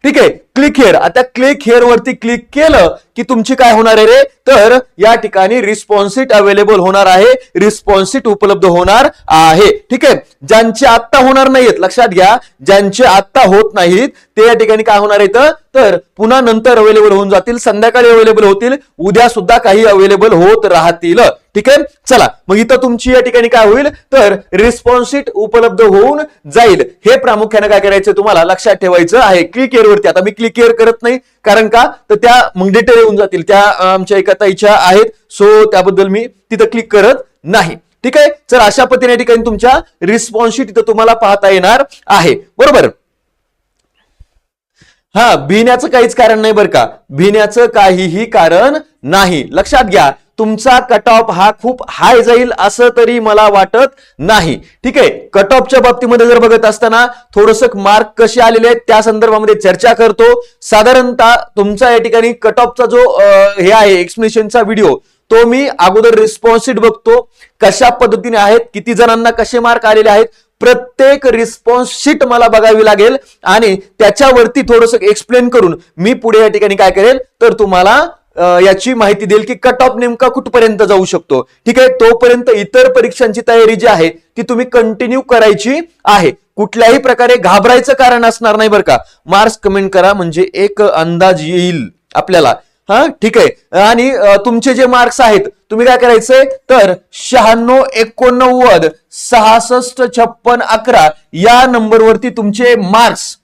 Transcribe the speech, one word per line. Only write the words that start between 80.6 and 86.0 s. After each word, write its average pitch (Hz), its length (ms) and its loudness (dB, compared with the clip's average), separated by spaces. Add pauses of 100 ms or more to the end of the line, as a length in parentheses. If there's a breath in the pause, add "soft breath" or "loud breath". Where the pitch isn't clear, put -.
जाऊ 190 220 0
शकतो. 147 360 -4
ठीक - 380 -6
आहे, 508 80 4
तोपर्यंत 480 640 0
इतर 508 420 0
परीक्षांची 233 560 -2
तयारी 226 280 2
जी 214 120 -2
आहे 165 220 0
ती - 320 -14
तुम्ही 247 240 -4
कंटिन्यू 240 560 -4
करायची 226 580 0 (260)